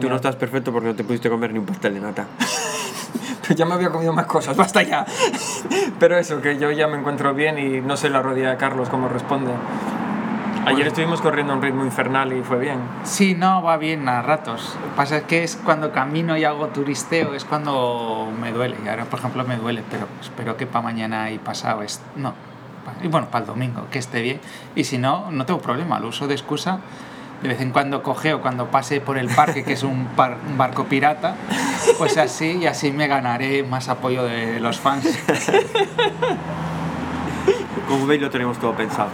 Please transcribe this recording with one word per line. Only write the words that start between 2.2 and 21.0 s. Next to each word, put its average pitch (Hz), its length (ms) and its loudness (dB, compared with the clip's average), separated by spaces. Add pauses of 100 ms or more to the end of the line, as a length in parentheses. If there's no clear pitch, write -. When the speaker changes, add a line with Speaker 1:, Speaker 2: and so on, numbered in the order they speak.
Speaker 1:
<laughs> - 1000 -4
Pero 160 140 2
ya 165 100 4
me 175 80 0
había 180 160 2
comido 165 240 0
más 160 140 2
cosas, 139 280 0
basta 190 260 6
ya. 151 240 2 (460)
<laughs> 359 480 0
Pero 170 180 8
eso, 156 240 0
que 143 160 2
yo 147 140 2
ya 151 160 4
me 147 100 -2
encuentro 139 360 0
bien 151 260 2
y 131 220 0
no 139 160 0
sé 147 120 2
la 135 120 4
rodilla 131 300 2
de 127 60 0
Carlos 131 300 0
como 127 220 0
responde. 127 420 0 (1120)
Ayer 135 120 4
Speaker 3:
Pues 147 140 4
Speaker 1:
estuvimos 160 320 0
corriendo 143 320 2
a - 20 2
un 131 80 0
ritmo 135 200 0
infernal 131 500 0
y 127 100 -2
fue 123 160 0
bien. 135 180 -2 (260)
Speaker 3:
Sí, 190 300 4
no, 185 300 4
va 165 140 4
bien 156 300 0
a 123 140 2
ratos. 123 560 -2 (180)
Pasa 139 220 2
es 147 60 -2
que 170 200 2
es 165 120 -4
cuando 156 360 2
camino 156 460 0
y 156 60 2
hago 151 240 0
turisteo, 143 680 0
es 135 120 -6
cuando 120 960 -2
me 117 120 -4
duele. 120 240 -2 (100)
Y - 20 -6
ahora, 113 180 -4
por 117 120 -6
ejemplo, 123 260 -2
me 123 140 -2
duele, 120 320 -2
pero 107 160 -4 (160)
espero 113 360 -6
que 131 100 -4
pa' 117 160 -2
mañana 110 480 -2